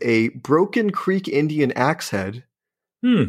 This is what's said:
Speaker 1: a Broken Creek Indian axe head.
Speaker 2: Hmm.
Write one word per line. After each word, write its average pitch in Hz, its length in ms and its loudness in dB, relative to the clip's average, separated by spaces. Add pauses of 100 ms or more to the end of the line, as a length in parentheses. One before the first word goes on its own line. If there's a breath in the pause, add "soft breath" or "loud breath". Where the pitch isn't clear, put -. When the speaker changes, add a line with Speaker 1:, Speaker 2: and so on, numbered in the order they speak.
Speaker 1:
a 117 280 2
Broken 190 600 0
Creek 190 380 -2
Indian 147 440 0
axe 143 360 -2
head. 101 340 -6 (600)
Speaker 2:
Hmm. 233 260 2